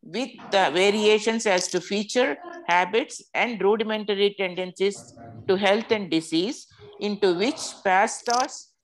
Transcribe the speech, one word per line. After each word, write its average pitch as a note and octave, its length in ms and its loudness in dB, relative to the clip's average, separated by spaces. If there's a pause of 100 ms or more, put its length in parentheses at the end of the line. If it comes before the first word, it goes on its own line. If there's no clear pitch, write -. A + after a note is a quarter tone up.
with G#3+ 260 -6 (220)
the F#3 200 4
variations G#3 760 2
as F3+ 220 2
to F3+ 120 -2
feature, B3 560 -2 (300)
habits, F#3+ 560 0 (100)
and A3 280 -2
rudimentary G#3 760 0
tendencies F#3 760 -4 (340)
to F#3+ 80 4
health G3+ 360 2
and G3+ 200 -2
disease, E3 560 -2 (320)
into G3+ 340 0
which A3 260 -2 (240)
past G3 420 2
thoughts B3 480 -4 (100)